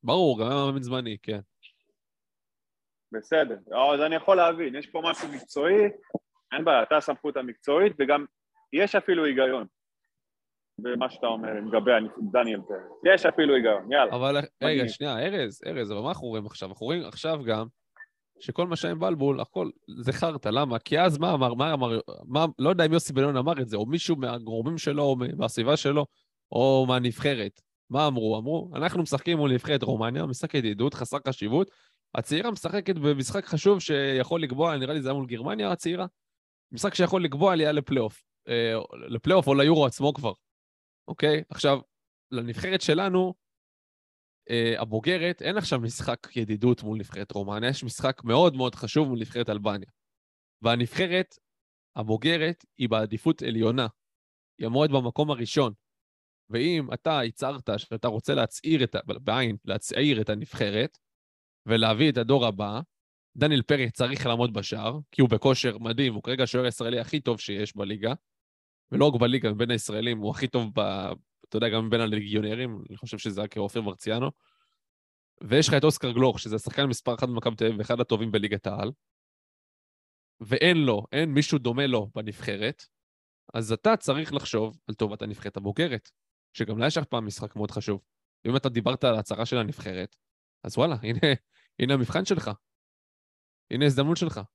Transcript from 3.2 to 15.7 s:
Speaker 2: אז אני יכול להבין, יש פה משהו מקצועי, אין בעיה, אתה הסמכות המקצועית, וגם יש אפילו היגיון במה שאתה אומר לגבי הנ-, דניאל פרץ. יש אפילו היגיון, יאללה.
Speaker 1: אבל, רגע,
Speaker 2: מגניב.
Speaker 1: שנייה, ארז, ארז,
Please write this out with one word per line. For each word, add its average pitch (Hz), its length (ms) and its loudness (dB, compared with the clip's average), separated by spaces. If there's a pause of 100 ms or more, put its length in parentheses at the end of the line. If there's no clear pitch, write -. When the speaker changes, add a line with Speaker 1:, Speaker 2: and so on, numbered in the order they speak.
Speaker 2:
אז 143 60 0
אני 156 140 0
יכול 196 220 4
להבין, 165 380 2
יש 143 120 -10
פה - 180 -8
משהו - 240 -2
מקצועי, 160 560 2 (680)
אין 151 120 -2
בעיה, 139 180 6
אתה 151 140 2
הסמכות 143 400 -2
המקצועית, 143 640 2
וגם 143 260 2 (480)
יש 190 220 2
אפילו 175 300 2
היגיון 131 420 2 (1120)
במה 120 320 -4
שאתה - 160 -6
אומר 113 260 -4
לגבי 107 400 2
הנ-, 107 400 0
דניאל 113 360 2
פרץ. 107 460 2
יש 180 120 2
אפילו 151 280 4
היגיון, 110 380 2
יאללה. 123 240 4
Speaker 1:
אבל, 139 200 0
רגע, 147 380 -2
Speaker 2:
מגניב. 123 140 0
Speaker 1:
שנייה, 127 300 -6
ארז, 147 480 -4
ארז, 120 260 -6